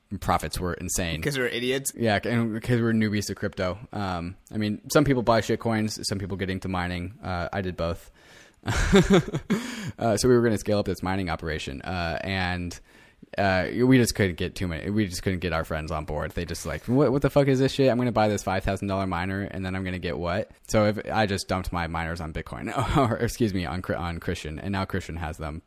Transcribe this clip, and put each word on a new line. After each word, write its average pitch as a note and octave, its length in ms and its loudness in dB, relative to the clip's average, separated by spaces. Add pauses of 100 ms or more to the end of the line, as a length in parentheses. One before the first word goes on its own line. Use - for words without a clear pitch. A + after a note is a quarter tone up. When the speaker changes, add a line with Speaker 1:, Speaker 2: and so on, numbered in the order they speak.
(200)
Speaker 1:
profits - 400 -2
were F2 140 -2
insane. E2+ 480 -4
Speaker 2:
'Cause C#3+ 160 -2
we're B2 100 0
idiots? B2+ 480 -2
Speaker 1:
Yeah, G#2+ 260 2
c-, A2+ 80 -2
and A#2 320 0
'cause A#2+ 200 2
we're A#2 100 4
newbies G#2 360 2
to G2 80 -4
crypto. F#2 420 -4 (160)
Um, F#2 420 -4 (180)
I - 40 -2
mean, G#2+ 240 -2 (100)
some D3+ 140 6
people B2+ 180 2
buy A2+ 160 4
shit A2 220 0
coins, G#2+ 360 0 (120)
some G2 100 -2
people F#2+ 160 -6
get F#2 140 -4
into F#2 180 -4
mining. F2+ 460 -2 (100)
Uh, F2+ 300 -4
I G2+ 80 -2
did F#2 160 -6
both. E2+ 340 -4 (540)
<laughs> A2+ 80 -2 (1300)
Uh, A2 180 2
so C3 100 2
we B2 80 8
were A#2+ 60 8
gonna A2+ 160 4
scale G#2 220 0
up G2+ 60 0
this F#2 180 -4
mining F#2 260 -2
operation, D#2 540 -4
uh, E2+ 400 -4
and, F2+ 560 -2 (580)
uh, F#2+ 300 2 (180)
we C3 120 8
just A#2 180 4
couldn't F#2 220 2
get F2 180 -4
too F#2 120 -4
many. D#2+ 220 -4
We G#2 180 2
just F2+ 140 -8
couldn't F#2 180 0
get E2+ 140 -2
our E2 100 0
friends D#2+ 280 -4
on D#2 140 -4
board. D2+ 260 -4
They F2 140 -4
just, - 200 -8
like, D2+ 200 -6
"What, B2 260 4
what C#3+ 100 2
the C#3 80 4
fuck C#3 180 6
is C3 120 4
this C3 120 4
shit? C3 200 4
I'm A#2 60 2
gonna B2 140 0
buy G#2+ 160 4
this G#2 160 0
five F#2+ 200 0
thousand G2 240 -2
dollar F#2+ 180 0
miner, F#2+ 380 -2
and F#2 220 -6
then F#2 100 -4
I'm F#2+ 80 -4
gonna F#2 160 -4
get E2+ 180 -4
what?" F2 320 -2 (180)
So G#2+ 180 4
if, G#2 140 2 (120)
I G#2+ 160 2
just F#2+ 200 -2
dumped F#2 240 -2
my E2+ 160 -2
miners E2 340 -4
on D#2+ 120 -8
Bitcoin, - 420 -8 (220)
<laughs> - 0 -
or A#2 200 4
excuse A2 360 0
me, F#2 120 0
on E2 180 -4
Chri-, - 160 -4
on E2 200 -4
Christian, D#2 400 -6
and F#2+ 120 -6
now F#2+ 140 0
Christian E2+ 320 -6
has D#2 200 -6
them. D#2 300 -8